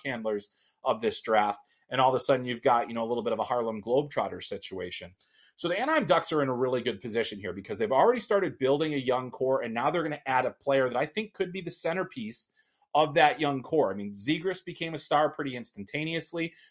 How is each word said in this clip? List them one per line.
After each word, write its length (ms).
handlers 460
of 160
this 200
draft, 380
and 100
all 100
of 40
a 60
sudden 260
you've 160
got, 260
you 60
know, 80
a 80
little 140
bit 80
of 80
a 40
Harlem 380
Globetrotter 580
situation. 720
So 100
the 120
Anaheim 280
Ducks 240
are 120
in 60
a 60
really 260
good 200
position 400
here 120
because 280
they've 100
already 300
started 360
building 380
a 40
young 340
core, 300
and 120
now 160
they're 140
gonna 220
add 200
a 60
player 360
that 80
I 100
think 280
could 180
be 80
the 120
centerpiece 720
of 220
that 260
young 220
core. 300
I 20
mean, 220
Zegras 480
became 300
a 40
star 320
pretty 240
instantaneously. 1000